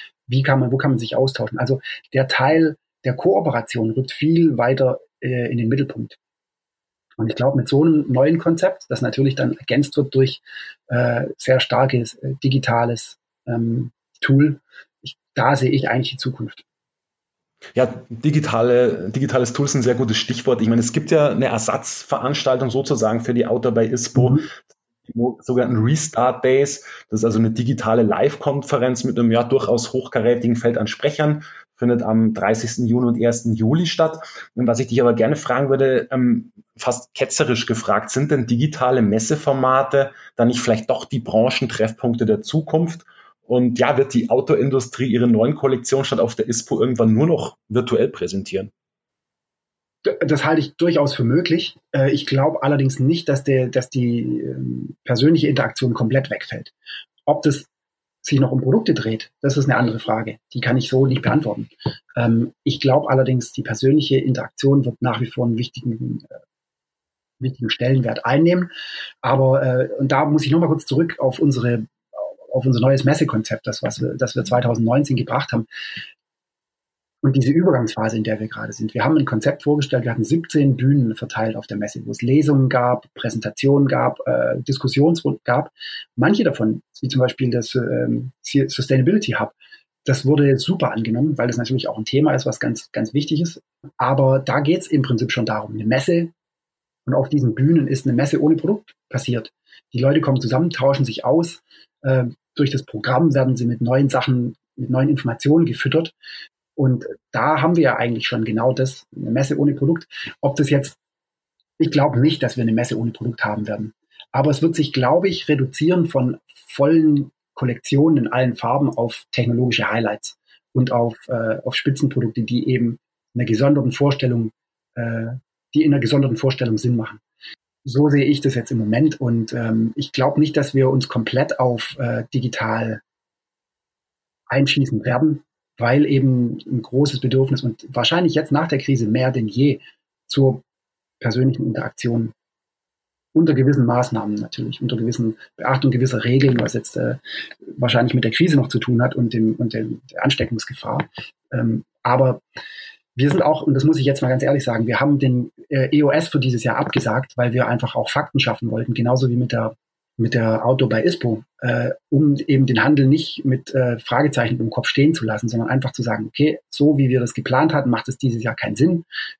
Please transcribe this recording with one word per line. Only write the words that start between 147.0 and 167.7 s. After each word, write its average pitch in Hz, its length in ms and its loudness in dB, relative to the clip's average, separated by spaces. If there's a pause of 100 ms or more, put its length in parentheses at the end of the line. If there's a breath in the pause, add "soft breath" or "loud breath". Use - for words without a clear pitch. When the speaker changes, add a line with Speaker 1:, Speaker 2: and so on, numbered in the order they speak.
Speaker 1:
wahrscheinlich 123 360 2
mit 120 120 2
der 110 60 0
Krise 160 260 4
noch 131 100 2
zu 117 120 -2
tun 117 220 0
hat 127 140 0
und 117 180 0
dem, 110 220 2
und 113 180 -4
dem, 113 280 -6 (100)
der - 140 -6
Ansteckungsgefahr. 120 800 -4 (460 loud breath)
Ähm, 117 320 -2 (180)
aber 127 380 2 (760 loud breath)
wir 135 140 2
sind 165 120 2
auch, 151 200 2
und 147 120 2
das 131 120 2
muss 151 140 4
ich 131 60 0
jetzt 139 160 0
mal 127 80 0
ganz 127 140 0
ehrlich 135 220 0
sagen, 113 200 -2
wir 117 140 -2
haben 143 200 2
den, 127 320 0 (180)
äh, 135 260 0
E 151 80 4
O 143 80 4
S 165 160 0
für 151 120 -2
dieses 123 240 0
Jahr 120 120 0
abgesagt, 131 640 -2
weil 123 160 0
wir 123 140 0
einfach 120 280 -4
auch 113 140 -2
Fakten 147 300 -2
schaffen 113 320 -2
wollten, 117 220 -4
genauso 123 360 0
wie 120 60 0
mit 123 180 0
der, 113 220 -4 (420)
mit 110 160 0
der 110 320 0
Outdoor 131 240 2
by 113 120 0
ispo, 120 420 -2 (160)
äh, 123 320 -2 (180)
um 143 260 4
eben 135 300 2
den 113 180 2
Handel 143 240 4
nicht - 380 0
mit, 131 280 -2
äh, 123 260 0
Fragezeichen 127 600 0
im 113 100 -2
Kopf - 180 -4
stehen 147 260 2
zu 120 120 -4
lassen, 110 240 -4
sondern 113 200 -2
einfach 131 220 -2
zu - 100 -8
sagen, 110 260 -2
okay, 147 320 0 (100)
so 143 280 2
wie 135 120 4
wir 127 100 2
das 120 140 -2
geplant 139 400 0